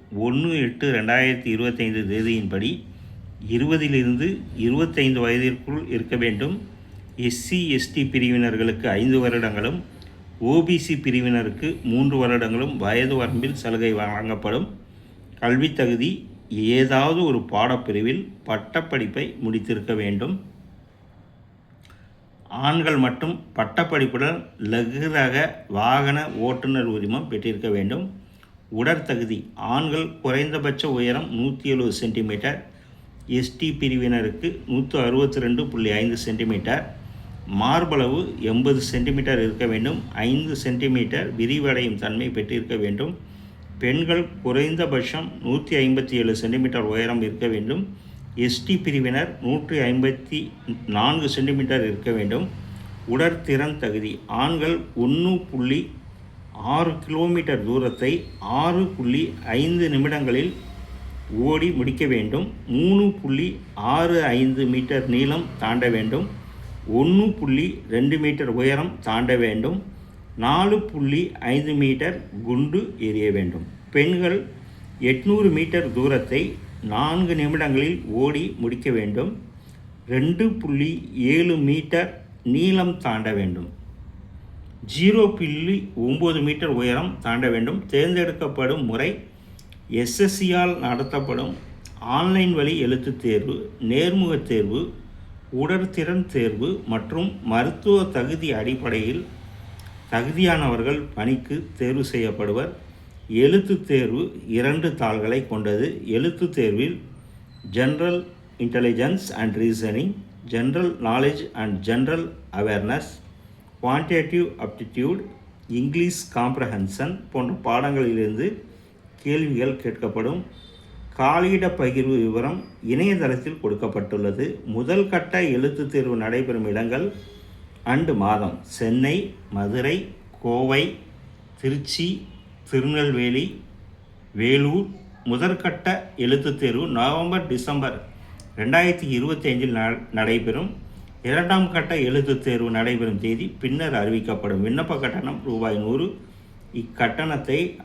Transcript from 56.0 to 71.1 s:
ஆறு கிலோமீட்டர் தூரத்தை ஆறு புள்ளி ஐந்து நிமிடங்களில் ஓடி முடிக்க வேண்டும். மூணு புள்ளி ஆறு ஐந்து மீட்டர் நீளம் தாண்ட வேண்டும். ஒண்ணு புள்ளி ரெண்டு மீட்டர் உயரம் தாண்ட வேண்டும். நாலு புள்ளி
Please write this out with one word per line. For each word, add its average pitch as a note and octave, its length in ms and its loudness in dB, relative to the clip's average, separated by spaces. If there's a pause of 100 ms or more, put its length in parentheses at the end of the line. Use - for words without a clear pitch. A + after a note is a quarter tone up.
ஆறு D3+ 480 0
கிலோமீட்டர் D#3 640 0
தூரத்தை B2+ 600 0 (160)
ஆறு D#3+ 460 2
புள்ளி C3+ 480 0 (120)
ஐந்து D#3 440 2
நிமிடங்களில் C#3+ 640 2 (840)
ஓடி D#3 340 2
முடிக்க C3+ 340 0
வேண்டும். B2+ 480 0 (140)
மூணு F#3+ 440 6 (100)
புள்ளி C#3 380 -2 (140)
ஆறு E3 500 4
ஐந்து C3 420 4
மீட்டர் B2+ 440 0
நீளம் C#3+ 360 2 (140)
தாண்ட A#2+ 300 2
வேண்டும். A#2 380 0 (640)
ஒண்ணு F#3 440 6
புள்ளி C#3+ 520 0
ரெண்டு C#3 300 4
மீட்டர் D3 280 0
உயரம் C#3 440 2 (100)
தாண்ட A#2+ 340 2
வேண்டும். A#2+ 640 0 (400)
நாலு F3+ 440 4
புள்ளி D3+ 580 0